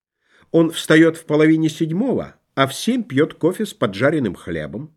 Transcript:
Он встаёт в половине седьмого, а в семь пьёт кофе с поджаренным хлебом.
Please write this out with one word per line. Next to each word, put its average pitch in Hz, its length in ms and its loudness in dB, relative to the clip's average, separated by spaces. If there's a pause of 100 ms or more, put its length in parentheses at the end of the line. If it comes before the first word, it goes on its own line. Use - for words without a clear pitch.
(520)
Он 165 200 4
встаёт 160 460 4
в - 80 -20
половине 156 440 2
седьмого, 160 680 -4 (180)
а 135 120 2
в 131 80 -8
семь 247 280 -2
пьёт 147 320 -2
кофе 185 320 -2
с - 60 -16
поджаренным 117 640 -2
хлебом. 95 640 -12